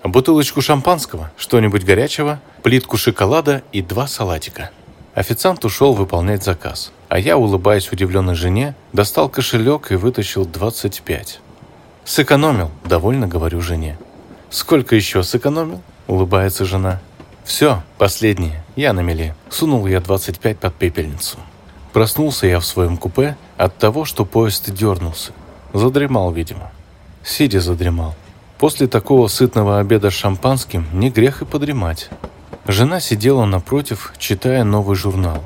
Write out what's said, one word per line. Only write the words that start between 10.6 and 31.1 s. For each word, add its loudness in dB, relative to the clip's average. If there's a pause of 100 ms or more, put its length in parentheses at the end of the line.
пять. -8 (640)
«Сэкономил», 2 (140)
довольно 2
говорю -2
жене. -6 (520)
«Сколько 2
ещё 2
сэкономил?» -2 (240)
улыбается 0
жена. -2 (440)
«Всё, 0 (160)
последнее, 0 (120)
я 0
на 0
мели». -2 (160)
Сунул 0
я 2
двадцать -4
пять -2
под -4
пепельницу. -4 (560)
Проснулся 0
я 4
в -2
своём -2
купе -2 (200)
от 0
того, 2
что -2
поезд 0
дёрнулся. -4 (400)
Задремал, 2
видимо. -8 (540)
Сидя 0
задремал. -2 (440)
После 2
такого 4
сытного 2
обеда 2
с -6
шампанским -2
не 2